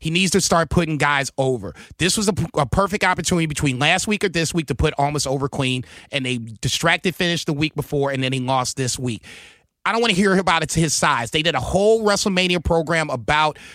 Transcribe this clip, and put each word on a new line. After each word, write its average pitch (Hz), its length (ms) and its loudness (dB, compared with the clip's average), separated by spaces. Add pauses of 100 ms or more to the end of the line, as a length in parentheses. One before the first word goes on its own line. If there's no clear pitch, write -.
He 160 100 -4
needs 180 220 2
to 196 80 4
start 165 300 2
putting 160 260 2
guys 143 420 0
over. 127 360 -2 (240)
This 175 180 0
was 208 120 0
a, 208 60 0 (200)
a 147 120 2
perfect 196 380 0
opportunity 175 420 0
between 143 320 -2
last 160 300 2
week 208 160 0
or 202 40 0
this 165 260 -2
week 165 140 -2
to 151 60 -2
put 151 240 0
Almas 143 280 0
over 135 220 -2
clean, 127 360 -2 (260)
and 135 140 -4
they 127 140 -2
distracted 143 760 -2
finish 170 300 -2
the 165 80 -2
week 151 220 -2
before, 139 360 -2
and 135 140 -2
then 127 80 -2
he 131 80 -2
lost 127 360 -2
this 127 220 -4
week. 120 240 -6 (600)
I 190 80 0
don't 226 80 0
wanna 233 140 2
hear 190 220 4
about 170 260 2
it 151 80 -4
to 165 100 0
his 156 140 2
size. 127 360 0
They 160 120 0
did 160 120 0
a 135 60 0
whole 208 420 2
WrestleMania 185 640 2
program 165 460 0
about 147 480 0 (160)